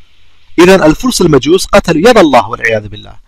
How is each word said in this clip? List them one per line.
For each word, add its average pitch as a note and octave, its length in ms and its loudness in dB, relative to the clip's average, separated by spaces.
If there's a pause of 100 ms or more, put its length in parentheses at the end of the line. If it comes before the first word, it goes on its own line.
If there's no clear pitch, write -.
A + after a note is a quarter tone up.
(600)
إذن F3+ 240 4
الفرس D#3 380 0
المجوس D#3 440 0
قتلوا F3+ 440 0
يد A#3+ 80 4
الله B2+ 320 2
والعياذ A2+ 380 -6
بالله. G#2 280 -20 (120)